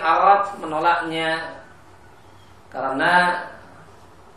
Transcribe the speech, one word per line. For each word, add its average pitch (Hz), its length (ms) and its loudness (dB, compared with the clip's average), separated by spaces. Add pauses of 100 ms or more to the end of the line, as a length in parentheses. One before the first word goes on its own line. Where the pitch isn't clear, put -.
Arab 190 580 4
menolaknya 160 960 -2 (1120)
karena 165 720 0 (960)